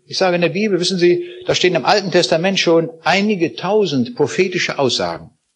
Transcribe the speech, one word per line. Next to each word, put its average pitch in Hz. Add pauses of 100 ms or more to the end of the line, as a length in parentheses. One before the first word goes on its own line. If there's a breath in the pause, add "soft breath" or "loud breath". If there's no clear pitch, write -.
ich 131
sage, 180
in 175
der 170
Bibel, 190
wissen 180
Sie, - (200 loud breath)
da -
stehen 180
im 127
Alten 196
Testament 180
schon 165 (140)
einige 185
tausend 165
prophetische 175
Aussagen. 87 (240)